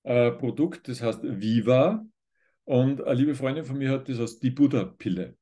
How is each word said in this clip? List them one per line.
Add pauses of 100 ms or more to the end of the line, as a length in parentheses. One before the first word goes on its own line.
äh,
Produkt,
das
heißt
Viva. (580)
Und
eine
liebe
Freundin
von
mir
hat
das
als
die
Buddha-Pille